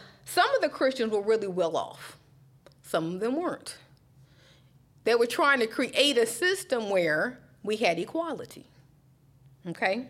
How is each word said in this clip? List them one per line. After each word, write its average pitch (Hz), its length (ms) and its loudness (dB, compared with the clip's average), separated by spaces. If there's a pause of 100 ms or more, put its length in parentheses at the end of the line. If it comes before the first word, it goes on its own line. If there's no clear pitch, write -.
(240)
some 370 300 2
of 440 80 2
the 311 60 4
Christians 262 440 0
were 208 100 2
really 208 260 2
well 170 280 0
off. - 400 -8 (680)
Some 165 320 -2
of 185 60 -8
them 247 160 -2
weren't. 311 400 -6 (1300)
They 226 100 4
were 240 120 4
trying 277 340 2
to 220 60 2
create 269 520 2
a 233 80 4
system 262 640 -2
where 175 480 0 (240)
we 208 140 -2
had 185 220 0
equality. 320 680 -6 (1000)
Okay? 196 440 -2